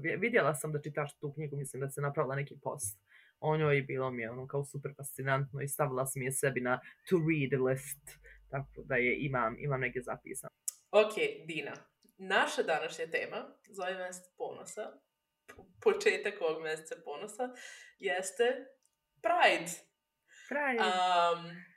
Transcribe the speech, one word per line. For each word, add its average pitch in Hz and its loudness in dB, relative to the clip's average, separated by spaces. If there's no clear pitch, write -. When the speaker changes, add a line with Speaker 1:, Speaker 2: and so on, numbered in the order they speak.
Speaker 1:
Vi-, 156 -2
vidjela 185 4
sam 156 -4
da 147 0
čitaš 147 -6
tu 143 -6
knjigu, 147 -6
mislim 135 -6
da 135 -2
si 143 -8
napravila 143 0
neki 143 -4
post - -6
o 156 2
njoj 151 4
i 139 0
bilo 131 -2
mi 123 -4
je 113 -4
ono 127 -8
kao 139 -2
super 143 -8
fascinantno 139 -2
i 139 -4
stavila 135 0
sam 131 -6
je 127 -2
sebi 131 0
na 123 0
to 185 4
read 147 2
list, - -2
tako - -8
da 143 -2
je 123 4
imam, 123 0
imam 135 0
negdje 123 -2
zapisano. - -10
Speaker 2:
Ok, 214 6
Dina, 151 -6
naša 226 2
današnja 160 -2
tema - -2
za 190 -10
ovaj 185 -2
mjesec 180 -10
ponosa, - -8
po-, - -20
početak - 4
ovog 160 2
mjeseca 160 -4
ponosa, 208 -6
jeste 196 0
Pride. 208 6
Speaker 1:
Pride. 262 2
Speaker 2:
Am, 180 4